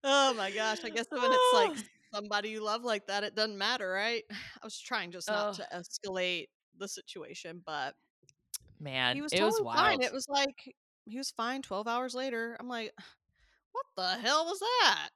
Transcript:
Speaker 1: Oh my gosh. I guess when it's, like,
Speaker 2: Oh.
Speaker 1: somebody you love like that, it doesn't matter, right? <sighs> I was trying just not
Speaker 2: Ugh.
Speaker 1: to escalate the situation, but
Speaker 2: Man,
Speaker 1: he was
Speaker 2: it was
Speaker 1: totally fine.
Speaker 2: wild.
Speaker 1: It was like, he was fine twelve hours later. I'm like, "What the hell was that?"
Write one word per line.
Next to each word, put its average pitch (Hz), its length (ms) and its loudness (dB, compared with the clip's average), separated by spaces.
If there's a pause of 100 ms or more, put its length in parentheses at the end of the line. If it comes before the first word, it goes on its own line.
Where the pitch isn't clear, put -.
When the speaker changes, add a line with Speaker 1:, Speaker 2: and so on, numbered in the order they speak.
Speaker 1:
Oh 277 320 6
my 196 160 -2
gosh. 220 320 -2
I 233 60 -4
guess 226 200 -2
when 494 240 4
it's, 508 180 8
like, 466 200 6
Speaker 2:
Oh. 240 120 -8 (300)
Speaker 1:
somebody 208 360 -2
you 220 140 -6
love 214 200 -2
like 214 240 -2
that, 202 160 0
it 208 120 -6
doesn't 214 220 0
matter, 208 320 0
right? 214 400 0
<sighs> - 20 -12
I - 340 -14
was - 140 -12
trying 190 320 -4
just 185 200 -6
not 208 160 0
Speaker 2:
Ugh. 202 60 -2
Speaker 1:
to - 200 -8
escalate 180 760 -4 (300)
the 196 100 -8
situation, 170 800 -12
but 143 300 -6 (840)
Speaker 2:
Man, 131 360 0
Speaker 1:
he 139 60 -4
was 202 100 -6
Speaker 2:
it 190 120 4
was 440 160 4
Speaker 1:
totally 208 40 0 (100)
fine. 349 240 6
Speaker 2:
wild. 254 40 0
Speaker 1:
It 254 120 0
was 262 160 -6
like, 277 460 -2 (300)
he 214 120 -10
was 269 140 -8
fine 240 300 -4
twelve 202 260 -4
hours 240 280 -2
later. 233 440 -4
I'm 247 80 -12
like, 233 260 -6 (800)
"What 523 120 -4 (120)
the 185 220 0
hell 285 260 4
was 359 140 -4
that?" 403 560 4